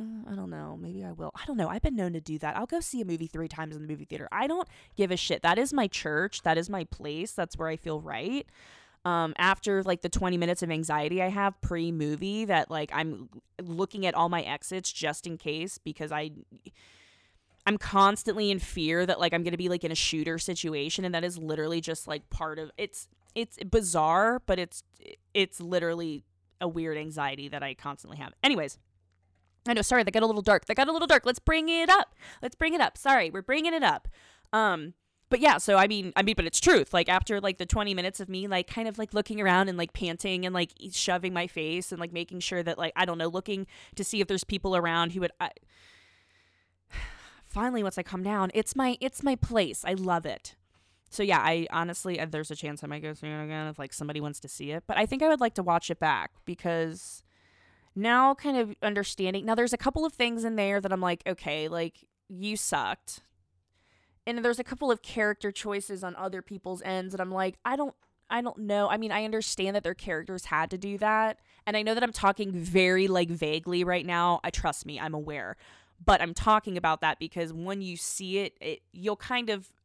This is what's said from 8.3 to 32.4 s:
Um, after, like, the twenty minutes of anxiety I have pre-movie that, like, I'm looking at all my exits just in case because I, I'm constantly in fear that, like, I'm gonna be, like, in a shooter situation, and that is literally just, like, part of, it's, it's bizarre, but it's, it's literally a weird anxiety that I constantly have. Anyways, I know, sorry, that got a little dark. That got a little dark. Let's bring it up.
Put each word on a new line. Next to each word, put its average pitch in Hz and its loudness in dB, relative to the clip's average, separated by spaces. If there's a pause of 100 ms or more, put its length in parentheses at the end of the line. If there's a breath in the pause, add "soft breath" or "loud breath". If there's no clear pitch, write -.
Um, 165 2
after, 190 4
like, 185 0
the 180 -4
twenty 180 0
minutes 175 0
of 170 -2
anxiety 160 0
I 185 2
have 196 0
pre-movie 170 -2
that, 175 2
like, 151 -4
I'm 147 -4 (320)
looking 185 -4
at 175 0
all 170 4
my 170 0
exits 180 -6
just - -6
in 170 -6
case 160 -6
because 156 -10
I, 151 -6 (1400 soft breath)
I'm 208 4
constantly 202 2
in 196 2
fear 170 0
that, 185 2
like, 170 2
I'm 170 0
gonna 175 -2
be, 180 -2
like, 175 -2
in 160 -2
a - -4
shooter 160 -2
situation, 160 -4
and 180 -2
that 165 0
is 180 -4
literally 160 -2
just, 160 -6
like, 151 -8
part 156 -6
of, 156 -10
it's, - -8 (260)
it's - -6 (120)
bizarre, 185 4
but 185 2
it's, 175 -6 (520)
it's 190 0
literally 170 -2 (380)
a 180 -2
weird 165 -2
anxiety 143 -6
that 143 -8
I 135 -6
constantly - -12
have. 147 -14 (100)
Anyways, 190 4 (920)
I 240 4
know, 233 2
sorry, 247 6
that 190 2
got 220 6
a 226 4
little 214 2
dark. 196 6
That 220 -2
got 269 6
a 330 0
little 320 0
dark. 302 8
Let's 240 0
bring 320 2
it 330 4
up. 392 6 (260 loud breath)